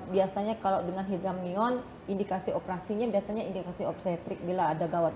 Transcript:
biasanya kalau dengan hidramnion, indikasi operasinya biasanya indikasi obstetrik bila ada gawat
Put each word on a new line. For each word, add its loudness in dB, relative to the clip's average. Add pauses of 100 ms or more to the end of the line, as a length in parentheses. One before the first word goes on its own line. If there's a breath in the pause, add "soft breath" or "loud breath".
biasanya 2
kalau 2
dengan -2
hidramnion, 0 (280)
indikasi 0
operasinya -2
biasanya 0
indikasi -4
obstetrik -2
bila 2
ada 0
gawat 4